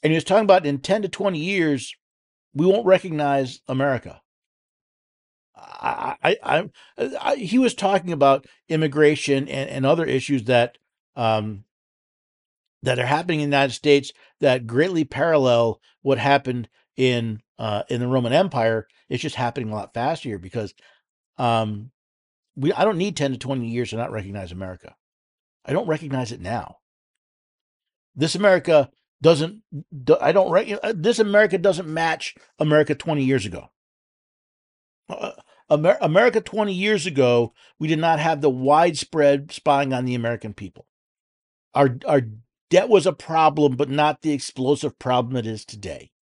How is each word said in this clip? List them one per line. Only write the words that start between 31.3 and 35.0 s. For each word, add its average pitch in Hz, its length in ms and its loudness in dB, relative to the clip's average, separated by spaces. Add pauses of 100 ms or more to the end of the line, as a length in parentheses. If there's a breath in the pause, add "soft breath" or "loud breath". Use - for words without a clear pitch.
doesn't 175 300 0
match 160 480 -6 (220 soft breath)
America 151 380 2
twenty 147 280 -4
years 131 220 0
ago. - 240 -12 (1400)